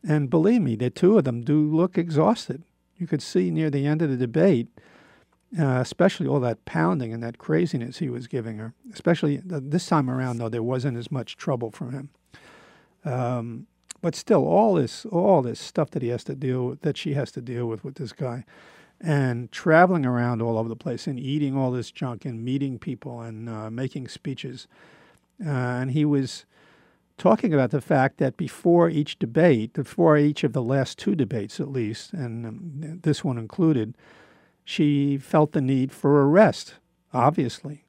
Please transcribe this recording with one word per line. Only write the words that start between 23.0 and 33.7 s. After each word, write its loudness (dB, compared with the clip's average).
and, -12
uh, -10
making -8
speeches. -12
Uh, -4
and -2
he 2
was 0
talking 2
about 2
the -2
fact 0
that -2
before 2
each -4
debate, 2
before 4
each 2
of 0
the -2
last -2
two 0
debates -4
at -6
least, -6
and, -8
um, -12
th-, -12
this 2
one -2
included, 0